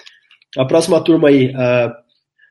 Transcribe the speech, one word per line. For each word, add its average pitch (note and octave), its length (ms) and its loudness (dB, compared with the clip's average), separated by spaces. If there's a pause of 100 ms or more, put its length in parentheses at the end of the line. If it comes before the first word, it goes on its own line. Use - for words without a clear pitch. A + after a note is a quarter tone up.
(560)
A C3 80 -2
próxima E3 360 0
turma D#3+ 280 2
aí, C3 260 2
ah, B2 400 -2 (560)